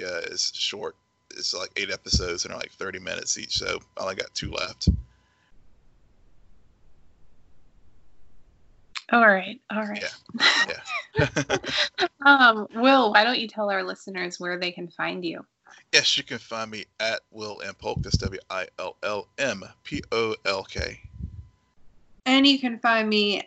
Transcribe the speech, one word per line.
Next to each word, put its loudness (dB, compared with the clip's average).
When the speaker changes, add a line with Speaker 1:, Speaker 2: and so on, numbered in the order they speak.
Speaker 1:
uh, -6
is -4
short, -6
it's, -4
like, -8
eight -4
episodes -2
and -10
they're, -10
like, -10
thirty -10
minutes -6
each, -6
so -4
I -8
only -6
got -8
two -8
left. -4
Speaker 2:
All 6
right, 6
all -4
right. -8
Speaker 1:
Yeah, -6
yeah. 2
<laughs> -12
Speaker 2:
<laughs> 0
Um, 8
Will, 6
why 8
don't 2
you -4
tell -4
our 0
listeners -8
where -4
they -4
can -10
find -6
you? -6
Speaker 1:
Yes, 4
you -4
can -8
find -8
me -10
at -2
Will -12
M -10
Polk. -6
That's -2
W -4
I -4
L -8
L -4
M -4
P -8
O 0
L -2
K. -8
Speaker 2:
And 6
you 8
can -2
find 2
me 2